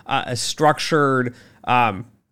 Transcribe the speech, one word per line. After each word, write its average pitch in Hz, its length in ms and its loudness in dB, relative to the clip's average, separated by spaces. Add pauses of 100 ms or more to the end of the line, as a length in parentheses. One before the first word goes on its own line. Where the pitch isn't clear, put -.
uh, 131 200 -2
a 123 80 -4
structured, 143 1000 0 (300)
um, 113 400 2 (260)